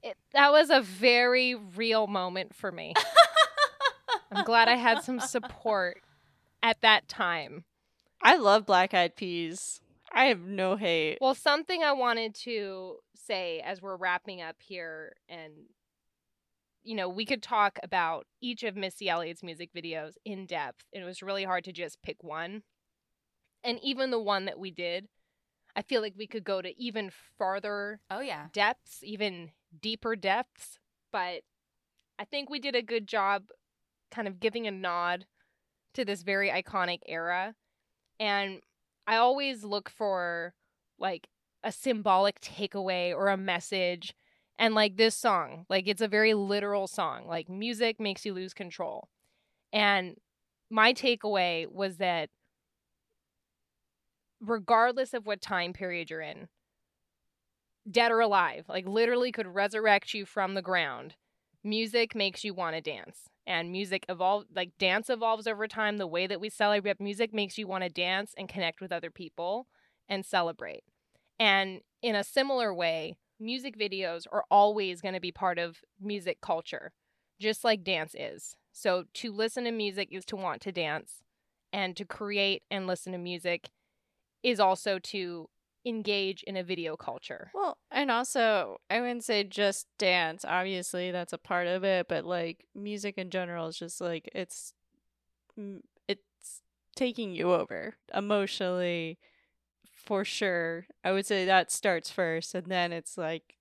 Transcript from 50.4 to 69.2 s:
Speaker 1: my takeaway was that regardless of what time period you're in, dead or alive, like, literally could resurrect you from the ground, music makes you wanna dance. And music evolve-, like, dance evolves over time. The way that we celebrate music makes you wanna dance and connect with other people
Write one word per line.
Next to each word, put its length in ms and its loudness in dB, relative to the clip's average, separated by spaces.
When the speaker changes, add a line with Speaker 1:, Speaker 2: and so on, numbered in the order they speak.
Speaker 1:
my 240 6
takeaway 760 0
was 280 -6
that 320 0
regardless 720 2
of 120 -6
what 160 -4
time 320 -2
period 360 -6
you're 120 -8
in, 260 -12
dead 220 4
or 80 4
alive, 480 4
like, 200 -4
literally 440 2
could 160 -6
resurrect 680 2
you 120 -6
from 280 -2
the 80 -2
ground, 540 -2
music 520 0
makes 280 -2
you 100 -4
wanna 280 -4
dance. 480 -12
And 240 -2
music 380 -4
evolve-, 460 0
like, 240 -4
dance 300 0
evolves 380 0
over 200 -4
time. 300 -2
The 100 -4
way 200 -2
that 140 -4
we 80 -6
celebrate 500 2
music 340 -4
makes 240 -2
you 100 -6
wanna 220 -4
dance 480 -2
and 120 -10
connect 320 -4
with 100 -8
other 200 -6
people 560 -8